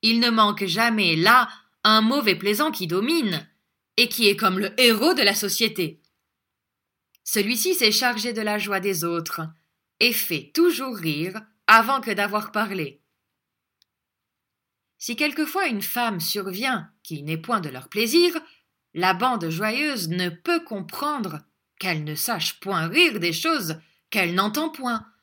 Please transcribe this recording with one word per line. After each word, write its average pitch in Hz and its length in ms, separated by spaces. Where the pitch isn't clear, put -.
Il 226 180
ne 240 100
manque 208 360
jamais 196 500
là 220 340
un 220 180
mauvais 220 340
plaisant 208 360
qui 185 160
domine, 208 600
et 240 100
qui 233 200
est 202 80
comme 185 220
le 202 220
héros 247 340
de 294 80
la 202 140
société. 196 680
Celui-ci 233 520
s'est 220 160
chargé 240 420
de 220 80
la 214 160
joie 202 220
des 185 240
autres, 170 380
et 233 140
fait - 400
toujours 269 420
rire 170 460
avant 226 340
que 220 100
d'avoir 202 400
parlé. 190 520
Si - 180
quelquefois 302 520
une 220 140
femme 226 380
survient 196 720
qui 147 200
n'est 160 140
point 214 220
de 156 100
leur 131 200
plaisir, 302 440
la 185 200
bande 196 360
joyeuse 214 600
ne 180 200
peut 330 340
comprendre 202 800
qu'elle 160 240
ne 151 120
sache 170 440
point 175 280
rire 277 320
des 170 140
choses 180 440
qu'elle 180 240
n'entend 214 360
point 240 360